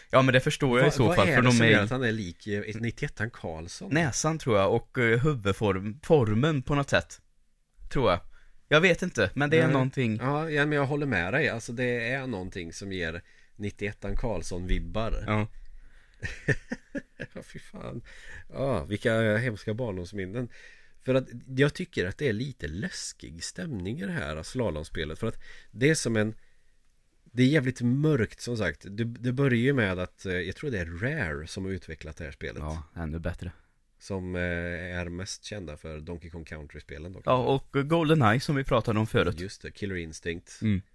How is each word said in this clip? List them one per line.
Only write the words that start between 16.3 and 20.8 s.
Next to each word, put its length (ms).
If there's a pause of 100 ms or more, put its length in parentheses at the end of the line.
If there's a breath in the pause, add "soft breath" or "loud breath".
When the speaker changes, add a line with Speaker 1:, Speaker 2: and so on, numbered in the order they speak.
Speaker 2:
Ja, 100
fy 160
fan. 420 (480 loud breath)
Ja, 340
vilka 540
hemska 360
barndomsminnen. 760 (560 loud breath)